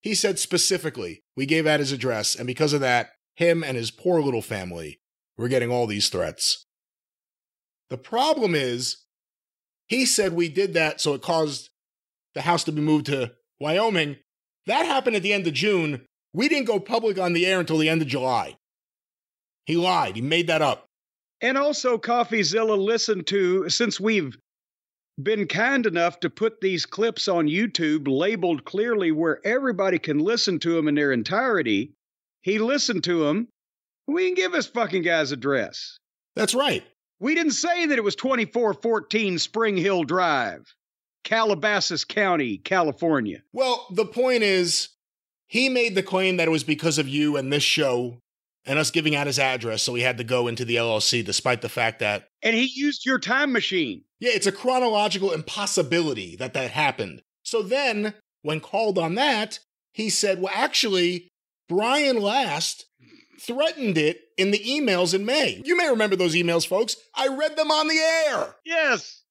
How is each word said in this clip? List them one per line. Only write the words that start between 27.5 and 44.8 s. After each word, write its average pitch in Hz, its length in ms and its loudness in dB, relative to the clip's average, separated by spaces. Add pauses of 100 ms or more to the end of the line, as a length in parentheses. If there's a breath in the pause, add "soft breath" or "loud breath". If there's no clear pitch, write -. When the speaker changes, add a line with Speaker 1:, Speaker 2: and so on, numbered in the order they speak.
Speaker 2:
labeled 165 580 0
clearly 208 460 0
where 156 340 0
everybody 202 540 0
can 151 200 -2
listen 196 420 0
to 170 180 0
'em 151 80 0
in 147 80 2
their 143 180 2
entirety, 131 800 0 (500)
he 208 160 0
listened 226 460 0
to 165 220 2
'em. 202 220 0 (580)
We 349 200 0
can 370 80 0
give 370 180 0
this 311 140 -2
fucking 185 360 -2
guy's 160 300 0
address. 131 640 -4 (380)
Speaker 1:
That's - 180 0
right. 247 300 0 (360)
Speaker 2:
We 269 140 0
didn't 330 180 2
say 339 340 0
that 285 120 2
it 220 60 -2
was 202 120 0
twenty-four 233 580 0
fourteen 208 640 0
Spring 214 400 -2
Hill 180 260 2
Drive, 131 680 -2 (500)
Calabasas 208 800 0
County, 156 540 0
California. 156 840 0 (100)
Speaker 1:
Well, 247 380 -2
the 196 160 0
point 240 360 2
is, 185 460 2 (600)